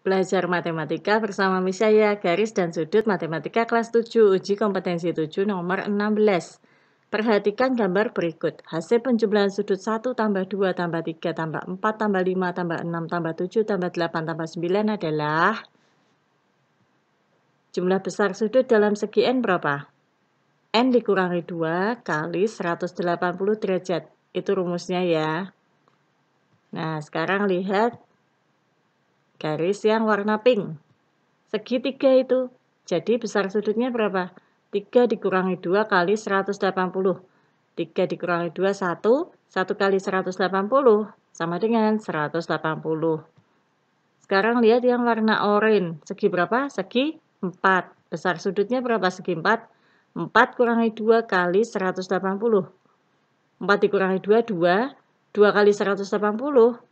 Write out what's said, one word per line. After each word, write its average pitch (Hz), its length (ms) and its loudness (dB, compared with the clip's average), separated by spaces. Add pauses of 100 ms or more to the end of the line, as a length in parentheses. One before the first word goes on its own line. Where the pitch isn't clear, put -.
Belajar 190 480 0
matematika 165 720 -2
bersama 190 400 -2
Miss 185 240 -2
Yaya, 214 320 4
garis 202 400 -2
dan 175 160 0
sudut 180 320 0
matematika 170 640 -2
kelas 226 240 -2
tujuh, 226 400 4
uji 190 240 0
kompetensi 180 560 -2
tujuh 160 320 -4
nomor 190 400 -2
enam 208 320 -2
belas. 208 400 0 (560)
Perhatikan 214 640 0
gambar 208 400 0
berikut. - 480 -4
Hasil 233 400 -2
penjumlahan 214 480 2
sudut 202 240 -2
satu 226 400 -4
tambah 196 320 -2
dua 190 240 -2
tambah 165 320 -4
tiga 165 320 -6
tambah 160 320 -6
empat 214 320 -4
tambah 196 240 0
lima 180 320 -2
tambah 170 240 -4
enam 170 320 -6
tambah 170 320 -4
tujuh 214 240 -2
tambah 180 240 -2
delapan 165 320 -4
tambah 160 240 -6
sembilan 190 480 -2
adalah 160 640 0 (2250)
jumlah 185 240 0
besar 190 320 -2
sudut 226 320 0
dalam 208 320 4
segi 208 320 0
N 254 160 0
berapa? 160 400 0 (880)
N 240 140 4 (100)
dikurangi 180 480 0
dua 180 560 -4
kali 170 480 -2
seratus 175 480 -6
delapan 175 400 -2
puluh 208 240 -2
derajat. 180 480 -4 (240)
Itu 185 240 -2
rumusnya 180 480 -4
ya. 160 480 -2 (1200)
Nah, 160 300 -6
sekarang 185 480 -2
lihat 196 480 0 (1400)
garis 160 400 -2
yang 220 240 2
warna 214 320 0
pink. 190 400 2 (720)
Segitiga 262 640 0
itu. 254 400 2 (320)
Jadi 196 320 0
besar 202 320 -2
sudutnya 214 400 -2
berapa? 190 400 -2 (400)
Tiga 220 400 2
dikurangi 185 480 0
dua 202 320 0
kali 190 240 2
seratus 196 480 -2
delapan 185 320 -2
puluh. 190 240 0 (560)
Tiga 170 320 -2
dikurangi 170 480 -4
dua, 190 160 0
satu. 202 640 0 (160)
Satu 190 240 -2
kali 196 240 2
seratus 185 400 -2
delapan 196 320 0
puluh 226 400 4 (240)
sama 170 240 -4
dengan 220 400 2
seratus 165 480 -4
delapan 156 320 -2
puluh. 156 480 -2 (960)
Sekarang 220 400 2
lihat 233 240 4
yang 247 160 2
warna 220 480 2
oranye. 208 560 2
Segi 196 240 0
berapa? 214 400 0
Segi 262 480 -2 (240)
empat. 185 720 -2
Besar 170 240 -2
sudutnya 202 400 -2
berapa 226 320 0
segi 185 240 -6
empat? 196 320 0 (480)
Empat 214 400 2
kurangi 233 400 2
dua 226 320 2
kali 185 400 2
seratus 185 400 -4
delapan 190 320 -2
puluh. 202 320 2 (880)
Empat 202 240 2
dikurangi 190 400 0
dua, 214 240 2
dua. 175 300 2 (540)
Dua 202 240 4
kali 208 180 6
seratus 196 400 -2
delapan 208 260 -2
puluh. 247 400 2 (140)